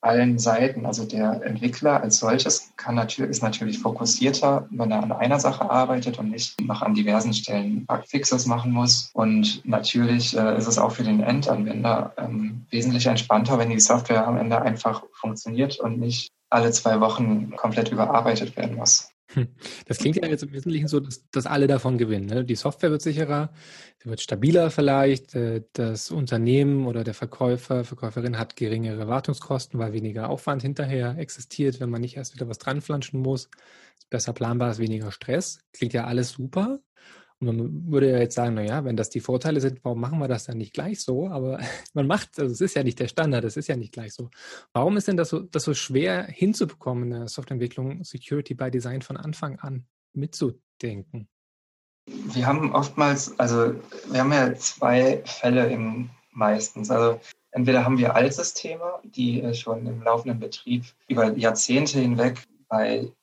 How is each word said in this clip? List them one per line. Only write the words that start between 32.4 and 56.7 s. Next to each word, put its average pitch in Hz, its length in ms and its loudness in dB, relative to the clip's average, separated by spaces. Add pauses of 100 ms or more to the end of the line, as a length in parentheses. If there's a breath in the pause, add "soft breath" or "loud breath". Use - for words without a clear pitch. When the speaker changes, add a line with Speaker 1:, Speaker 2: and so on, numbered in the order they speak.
Speaker 2:
was 113 100 -10
dranflanschen 139 600 -6
muss. 131 280 -2 (500 soft breath)
Ist - 120 -18
besser 117 220 -4
planbar, 120 380 -2
ist 107 80 -6
weniger 110 320 -4
Stress. - 480 -6 (140)
Klingt 120 200 -4
ja 117 120 0
alles 120 260 -2
super. 190 480 -4 (600 soft breath)
Und 127 80 -4
man 147 460 -2
würde 139 180 6
ja 127 80 4
jetzt 120 160 2
sagen, 120 200 0
„Na 107 80 -2
ja, 120 220 -2
wenn 120 120 -2
das 110 140 -2
die 120 100 -6
Vorteile 131 400 0
sind, 131 240 -2
warum 117 160 -2
machen 135 180 -2
wir 143 100 -2
das 123 160 -2
dann 120 120 -8
nicht 107 160 -8
gleich 185 300 -6
so?“ 135 260 -2
Aber 131 300 -4
<laughs> - 340 -12
man 143 140 0
macht, - 320 0
also 135 140 0
es 117 100 -2
ist 190 120 0
ja 143 80 2
nicht 127 160 0
der 123 100 -2
Standard, 151 360 0
es 110 140 -4
ist 151 100 -8
ja 143 80 0
nicht 117 160 -8
gleich 113 220 -12
so. 123 160 -12 (420 loud breath)
Warum 156 240 2
ist 202 100 0
denn 190 120 2
das 165 100 0
so, - 120 -2
das 156 240 -4
so 151 100 0
schwer 180 500 0
hinzubekommen, 160 800 -2
in 120 60 -4
der 117 180 -6
Softwareentwicklung 131 760 -6
Security 143 500 -6
by 127 160 -4
Design 123 320 -4
von - 160 -12
Anfang 151 400 -8
an 131 260 -10 (300)
mitzudenken? 120 1120 -8 (800)
Speaker 1:
Wir 120 400 -4
haben 143 280 0
oftmals, 143 640 0
also 117 360 2 (360)
wir 131 100 0
haben 135 120 4
ja 127 220 4
zwei 127 720 2
Fälle 123 420 2
im 117 400 -4 (220)
meistens. 107 600 -2